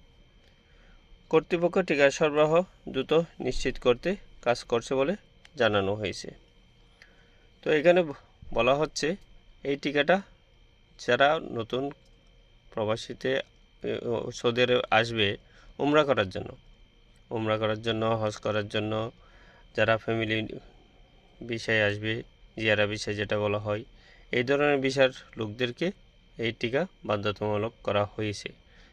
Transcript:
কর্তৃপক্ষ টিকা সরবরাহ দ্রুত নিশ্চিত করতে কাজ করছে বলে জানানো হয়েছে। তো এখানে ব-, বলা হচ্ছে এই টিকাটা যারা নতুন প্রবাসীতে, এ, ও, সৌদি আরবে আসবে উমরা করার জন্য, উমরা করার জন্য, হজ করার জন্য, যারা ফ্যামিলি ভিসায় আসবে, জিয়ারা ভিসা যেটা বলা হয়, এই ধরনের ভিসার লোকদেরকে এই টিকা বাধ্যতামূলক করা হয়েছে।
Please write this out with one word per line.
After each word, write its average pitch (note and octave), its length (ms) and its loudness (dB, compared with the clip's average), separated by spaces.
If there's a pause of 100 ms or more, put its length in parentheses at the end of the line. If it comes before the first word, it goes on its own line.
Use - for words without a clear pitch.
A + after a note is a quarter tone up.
(1300)
কর্তৃপক্ষ E3+ 480 2
টিকা D3 300 4
সরবরাহ D3+ 440 2 (340)
দ্রুত C3 240 -4 (280)
নিশ্চিত B2+ 400 -2
করতে B2 300 2 (320)
কাজ A#2+ 220 0
করছে A#2 320 -2
বলে C#3 180 2 (420)
জানানো G#2 400 2
হয়েছে। G#2+ 340 -8 (1300)
তো - 100 -8
এখানে F3 300 6
ব-, C#3+ 180 -10 (320)
বলা A#2+ 220 4
হচ্ছে D3 320 -2 (560)
এই C#3 140 -2
টিকাটা D3 400 2 (840)
যারা C3 300 4 (280)
নতুন A#2+ 260 -4 (840)
প্রবাসীতে, A2+ 640 -4 (520)
এ, A#2 80 -4 (140)
ও, A#2 80 -2 (180)
সৌদি A#2+ 320 0
আরবে B2 140 4 (140)
আসবে A2+ 360 2 (520)
উমরা D3 240 4
করার A2 260 0
জন্য, G2 200 -8 (840)
উমরা A2 260 -2
করার G#2+ 240 0
জন্য, A2+ 220 -2 (120)
হজ G#2+ 220 -2
করার G#2 300 -2
জন্য, G#2+ 260 -2 (840)
যারা A2+ 220 4
ফ্যামিলি A2 400 -2 (1040)
ভিসায় A2+ 420 -2
আসবে, G#2 300 -2 (440)
জিয়ারা G#2+ 280 2
ভিসা G#2+ 280 -4
যেটা G#2 240 -4
বলা G#2 220 0
হয়, G#2+ 240 -4 (480)
এই B2 120 0
ধরনের C#3+ 380 2
ভিসার C3 300 2 (260)
লোকদেরকে A#2+ 500 -4 (500)
এই A2+ 220 -2
টিকা B2 220 0 (240)
বাধ্যতামূলক G#2 680 -2 (100)
করা G#2 220 0
হয়েছে। G#2+ 440 -8 (440)